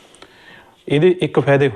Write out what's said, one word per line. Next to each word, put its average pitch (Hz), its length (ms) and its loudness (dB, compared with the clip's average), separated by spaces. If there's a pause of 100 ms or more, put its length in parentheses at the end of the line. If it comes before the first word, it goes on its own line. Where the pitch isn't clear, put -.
(880)
ਇਹਦੇ 175 320 2
ਇੱਕ 151 200 -2
ਫਾਇਦੇ 139 360 2